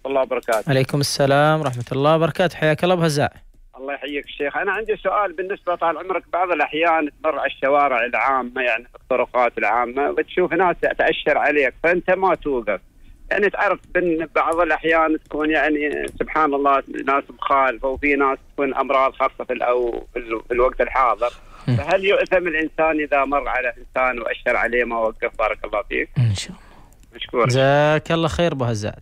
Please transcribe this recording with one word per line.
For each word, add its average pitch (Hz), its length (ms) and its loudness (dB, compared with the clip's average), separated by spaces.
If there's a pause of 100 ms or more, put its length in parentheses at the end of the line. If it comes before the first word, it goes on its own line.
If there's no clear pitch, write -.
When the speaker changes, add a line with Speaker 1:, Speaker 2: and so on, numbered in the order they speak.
Speaker 1:
الله 135 160 2
وبركاته. 120 480 -2
Speaker 2:
عليكم 135 300 2
السلام 143 600 4
ورحمة 123 320 -4
الله 143 240 4
وبركاته، 160 400 0
حياك 156 280 2
الله 180 100 2
أبو 170 80 0
هزاع. 147 300 0 (440)
Speaker 1:
الله 135 180 -8
يحييك 139 300 -8
الشيخ، 143 320 -6
أنا 185 160 -2
عندي 208 240 -2
سؤال 196 360 0
بالنسبة، 180 420 -4
طال 170 240 -2
عمرك، 175 340 -4
بعض 180 180 0
الأحيان 160 580 2 (140)
تمر 151 160 -2
على 127 120 -2
الشوارع 139 540 2
العامة، 123 580 -2
يعني 120 220 0
في - 180 -20
الطرقات 123 560 0
العامة، 120 520 0
وتشوف 156 420 -2
ناس 175 280 2
تأشر 135 580 0
عليك 139 440 2
فأنت 175 280 0
ما 185 240 2
توقف، 117 460 -2 (500)
يعني 196 200 0
تعرف 190 300 0 (140)
بن-، 165 400 0
بعض 156 220 2
الأحيان 160 680 2
تكون، 151 260 -4
يعني 147 560 0 (140)
سبحان 143 340 0
الله، 139 280 2 (240)
ناس 139 240 0
مخالفة، 131 580 0
وفي 139 260 -2
ناس 135 240 0 (140)
تكون 139 220 -4
أمراض 135 380 2
خاصة 131 320 -4
في 127 80 -6
ال-، 120 100 -4
أو 123 500 0
في 123 60 -10
ال-، 113 300 -6
في 131 60 -4
الوقت 123 260 2
الحاضر. 120 500 0 (380)
Speaker 2:
مم. 123 80 2
Speaker 1:
فهل 175 280 0
يؤثم 185 440 2
الإنسان 156 520 0
إذا 143 240 0
مر 135 240 -2
على 123 200 -2
إنسان 123 500 -2
وأشر 117 380 -4
عليه 117 280 0
ما 117 140 -4
وقف؟ 113 400 -4
بارك 107 260 -2
الله 104 240 -4
فيك. 127 300 -4
Speaker 2:
إن 117 160 2
شاء - 160 -8
الله. - 100 -18 (560)
Speaker 1:
مشكور. 117 320 0
Speaker 2:
جزاك 143 640 2
الله 165 160 0
خير 170 240 0
أبو 135 120 -4
هزاع، 107 380 -4